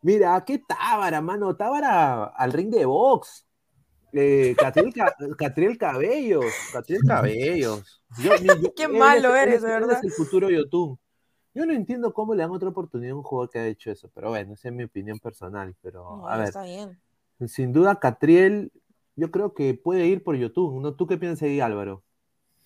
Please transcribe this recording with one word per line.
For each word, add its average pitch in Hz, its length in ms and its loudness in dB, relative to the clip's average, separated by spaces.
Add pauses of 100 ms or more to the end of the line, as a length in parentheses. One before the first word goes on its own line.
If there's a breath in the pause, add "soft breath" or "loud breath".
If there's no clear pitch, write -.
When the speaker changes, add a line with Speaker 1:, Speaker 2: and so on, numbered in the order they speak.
Speaker 1:
mira, 185 420 4
qué 277 140 -4
Tábara, 202 640 -2
mano, 190 360 -2
Tábara 202 680 2
al 123 280 -2
ring 180 180 -2
de 208 140 2
box. 202 600 2 (680)
Eh, 139 460 4
Catriel 139 340 2
Ca-, 233 240 0
<laughs> 143 200 -10
Catriel 160 400 0
Cabellos, 170 920 -2
Catriel 139 360 -4
Cabellos. 120 960 0 (160)
Yo, 220 180 4
yo, 180 400 2
Speaker 2:
Qué 311 120 -2
Speaker 1:
él - 20 -2
Speaker 2:
malo 277 260 6
Speaker 1:
es, 247 80 2 (160)
él 269 100 4
Speaker 2:
eres, 240 40 4
Speaker 1:
es, 226 100 2
Speaker 2:
de 226 40 -2
Speaker 1:
él 226 60 -2
Speaker 2:
verdad. 226 180 0
Speaker 1:
es 240 120 -2
el 190 100 -4
futuro 185 360 0
Yotun. 156 500 -2 (540)
Yo 294 120 -4
no 330 80 0
entiendo 233 400 -4
cómo 214 220 -4
le 180 80 0
dan 165 80 -4
otra 185 180 -4
oportunidad 143 440 -8
a - 20 -8
un 143 80 -12
jugador 123 260 -6
que 117 100 -8
ha 113 80 -4
hecho 110 240 -8
eso, - 220 -14
pero - 160 -10
bueno, 104 240 -8
esa 107 160 -16
es 120 40 -12
mi 123 100 -10
opinión 107 360 -12
personal, 95 640 -14
pero, 92 220 -18 (140)
Speaker 2:
No, - 100 -16
Speaker 1:
a 110 100 -4
ver. 110 80 -2
Speaker 2:
está 196 180 -8
bien. 185 340 -16 (500)
Speaker 1:
Sin 127 260 -6
duda, 190 260 4
Catriel, 185 720 4 (440)
yo 160 160 -4
creo 196 220 -4
que 135 200 -2
puede 175 340 0
ir 185 160 0
por 160 140 -2
Yotun, 131 440 -4
¿no? 147 140 -6
¿Tú 175 120 -2
qué 175 100 -2
piensas 160 260 -6
ahí, 143 180 0
Álvaro? 101 420 -4 (600)